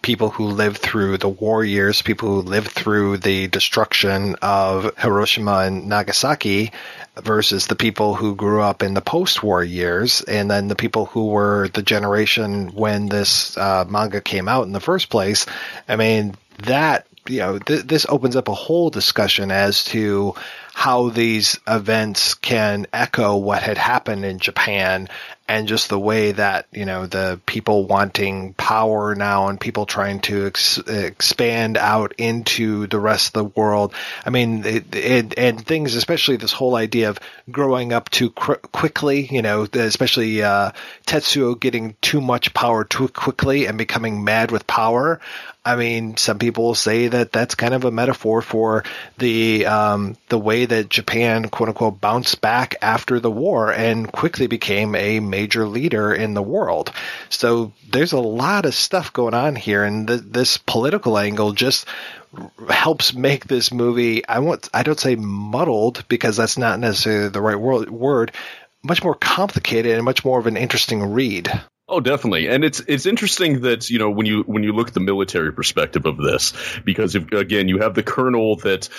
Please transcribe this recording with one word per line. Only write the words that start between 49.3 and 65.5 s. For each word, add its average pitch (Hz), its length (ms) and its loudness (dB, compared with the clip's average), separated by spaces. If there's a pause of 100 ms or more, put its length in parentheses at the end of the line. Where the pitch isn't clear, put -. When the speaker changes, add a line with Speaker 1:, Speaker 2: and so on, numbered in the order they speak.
Speaker 1:
um, 104 500 0 (140)
the 120 80 2
way 110 280 2
that 113 240 0
Japan, 113 600 0
quote 110 200 0
unquote, 107 300 -2
bounced 113 400 0
back 120 440 0
after 113 360 0
the 117 120 0
war 113 400 0
and 113 400 0
quickly 156 340 0
became 104 480 0
a 104 260 0
major 107 480 0
leader 107 460 0
in 214 220 -2
the 202 80 0
world. 104 480 -2 (380)
So 117 440 0 (180)
there's 151 220 2
a 135 60 2
lot 135 480 0
of 123 80 0
stuff - 360 -2
going 120 220 0
on 143 220 0
here, 104 280 0
and 107 240 -2
th-, 117 160 0
this 120 340 0
political 127 600 0
angle 104 360 0
just 131 340 0 (840)
helps - 460 2
make 131 300 0
this 120 260 0
movie, 120 560 2
I 117 120 0
want, - 320 -2
I - 120 0
don't 147 160 0
say 127 160 2
muddled 110 920 0